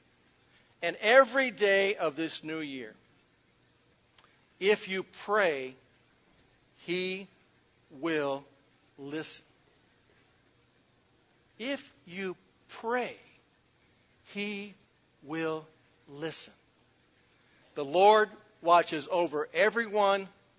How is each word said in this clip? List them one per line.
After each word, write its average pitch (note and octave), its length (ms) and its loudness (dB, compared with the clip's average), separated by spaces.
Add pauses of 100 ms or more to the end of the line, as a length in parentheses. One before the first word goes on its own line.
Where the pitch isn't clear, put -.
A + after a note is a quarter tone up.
(840)
and E3+ 180 -4
every B3 520 6
day G3 420 2
of D#3 220 -4
this D#3+ 260 -6
new D#3+ 160 -8
year. C3+ 340 -10 (1700)
If G3 300 0
you F#3+ 160 -4 (200)
pray, D3+ 520 0 (1000)
He F#3 500 -6 (640)
will C#3+ 520 -4 (540)
listen. D3 460 -10 (2250)
If C4 300 -8 (160)
you F3+ 300 -8 (340)
pray, A3+ 460 -6 (1160)
He G3+ 400 -8 (480)
will D#3+ 420 -6 (440)
listen. D3 440 -12 (1200)
The D3 80 -6
Lord G3+ 440 6 (340)
watches D#3+ 480 4
over D3+ 440 0
everyone G3 760 2 (300)